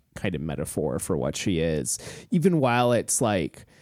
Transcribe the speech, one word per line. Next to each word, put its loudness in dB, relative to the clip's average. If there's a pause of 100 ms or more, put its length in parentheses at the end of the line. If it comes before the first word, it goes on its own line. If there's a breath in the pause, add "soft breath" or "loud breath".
(160)
kind -4
of -4
metaphor -4
for -2
what -2
she 0
is, -2 (320 loud breath)
even 4
while 4
it's, 0
like, 0 (180 soft breath)